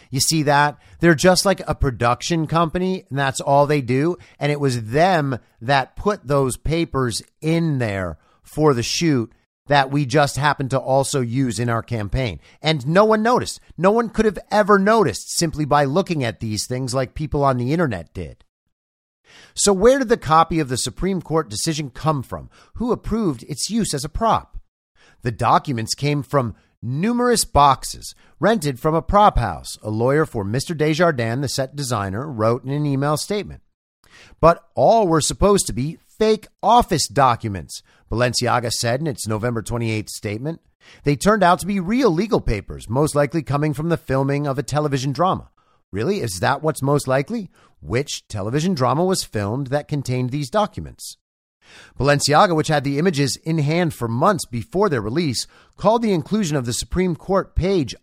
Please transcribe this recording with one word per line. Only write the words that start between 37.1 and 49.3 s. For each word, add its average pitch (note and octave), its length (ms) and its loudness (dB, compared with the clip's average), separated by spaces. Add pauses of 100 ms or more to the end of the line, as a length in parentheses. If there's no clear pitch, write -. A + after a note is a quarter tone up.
Balenciaga A#2+ 600 0
said A#2+ 280 -2
in D#3+ 80 -6
its A#2 180 -8
November A2 360 -4
twenty-eighth A2+ 480 -4
statement. A#2+ 520 -8 (440)
"They D3 100 2
turned G#3 260 4
out F3 180 6
to D#3+ 60 -10
be G3 140 -2
real G#3+ 320 2
legal F3 300 0
papers, F#2+ 480 -6
most C#3+ 260 0
likely D3 260 0
coming C#3+ 320 -2
from E3 160 -4
the D#3+ 80 0
filming C#3 480 -2
of C3+ 140 -4
a C#3 40 -4
television C#3+ 500 -2
drama." D#3+ 360 -2 (420)
Really? D3+ 280 -2
Is G2 200 -6
that C3 220 0
what's D#3 200 -2
most C#3 260 0
likely? E3 420 -2 (300)
Which A#2 480 -6
television C3+ 460 -2
drama C3+ 320 2
was F#3+ 180 0
filmed A2+ 440 -4